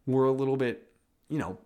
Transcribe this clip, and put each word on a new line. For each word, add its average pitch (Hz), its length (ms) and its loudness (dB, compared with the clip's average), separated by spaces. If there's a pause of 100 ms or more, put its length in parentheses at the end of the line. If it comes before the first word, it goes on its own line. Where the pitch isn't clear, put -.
we're 131 200 4
a 135 60 4
little 135 260 0
bit, 123 340 -4 (360)
you 151 120 -4
know, 110 260 -6